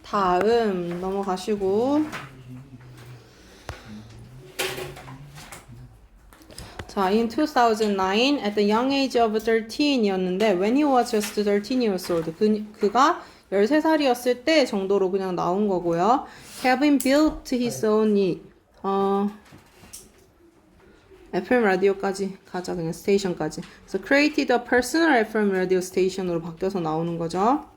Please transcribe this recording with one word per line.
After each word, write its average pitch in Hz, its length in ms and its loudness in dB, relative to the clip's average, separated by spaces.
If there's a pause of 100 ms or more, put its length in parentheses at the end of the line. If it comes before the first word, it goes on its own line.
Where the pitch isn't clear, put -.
다음 185 920 2
넘어가시고. 196 1040 0 (4000)
자, 196 200 -2
in 220 200 2
two 302 180 0
thousand 226 500 2
nine, 214 440 2
at 208 160 -4
the 208 160 2
young 247 220 2
age 269 260 0
of 220 180 2
thirteen이었는데, 214 1200 0
when 208 200 2
he 302 80 2
was 247 260 2
just 208 320 -2
thirteen 208 380 0
years 196 280 -2
old. 165 300 -2
그, 214 260 2 (140)
그가 208 420 2 (300)
열세 226 300 2
살이었을 269 640 0
때 311 200 4
정도로 190 460 0
그냥 190 240 -2
나온 175 320 0
거고요. 180 580 2 (360)
Kevin 262 360 4
built 294 560 2
his 240 320 -2
own, 208 540 2 (440)
어, 196 460 0 (2000)
에프엠 240 300 0
라디오까지 196 760 0 (120)
가자, 180 260 -8
그냥 165 180 -6
스테이션까지. 175 680 -2 (260)
그래서 196 220 -8
created 285 460 2
a 233 100 2
personal 254 540 2
에프엠 214 320 2
radio 185 300 0
station으로 180 640 -2
바뀌어서 180 380 -6
나오는 165 380 -2
거죠. 185 480 0 (120)